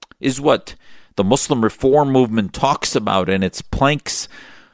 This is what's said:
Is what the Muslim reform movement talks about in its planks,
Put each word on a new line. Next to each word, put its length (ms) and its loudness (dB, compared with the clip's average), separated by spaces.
Is 220 -4
what 340 0
the 80 0
Muslim 400 0
reform 480 2
movement 400 2
talks 420 -2
about 360 -2
in 120 0
its 200 -4
planks, 640 -2